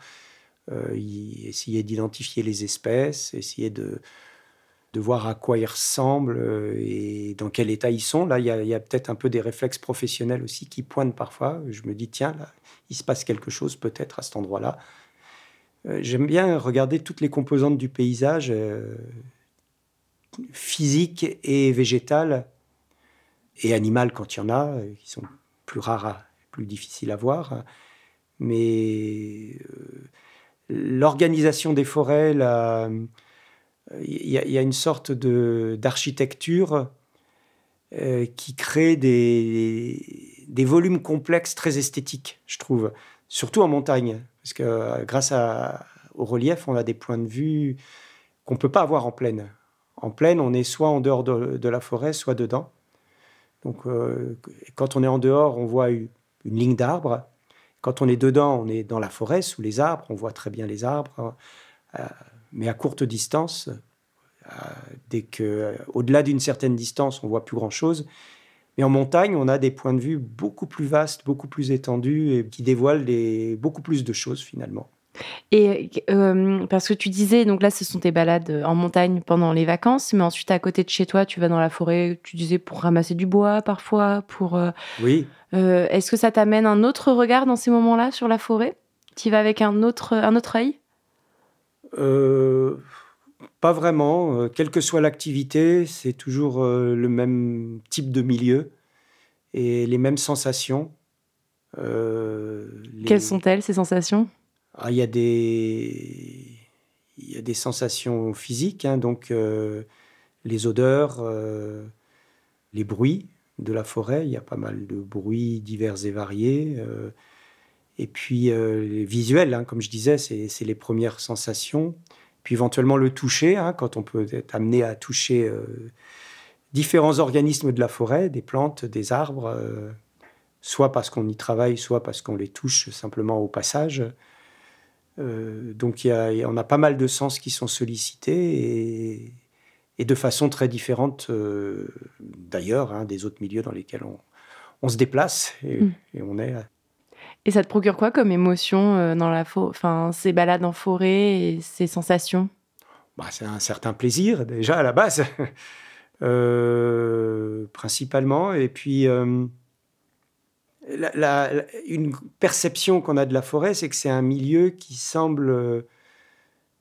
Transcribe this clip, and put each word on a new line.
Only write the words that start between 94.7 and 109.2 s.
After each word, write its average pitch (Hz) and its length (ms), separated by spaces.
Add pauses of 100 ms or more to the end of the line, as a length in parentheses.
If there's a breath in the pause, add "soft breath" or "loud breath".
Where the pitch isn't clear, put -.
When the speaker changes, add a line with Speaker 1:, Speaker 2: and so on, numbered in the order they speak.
Speaker 1:
soit 156 200
l'activité, 151 840
c'est 131 280
toujours, 131 500
euh, 123 320
le 120 140
même 120 680 (100)
type 135 220
de 127 100
milieu 127 500 (840 soft breath)
et 120 320
les 123 120
mêmes 135 200
sensations. 139 720 (840)
Euh, 110 920 (240)
les 110 120
Speaker 2:
Quelles 208 160
sont-elles, 190 400
ces 208 120
sensations ? 185 540 (480)
Speaker 1:
Ah, 113 160
il 123 60
y 127 40
a 120 60
des, 113 1400 (720)
il - 140
y - 60
a 117 40
des 117 120
sensations 117 800
physiques, 143 520
hein, 135 120
donc, 120 340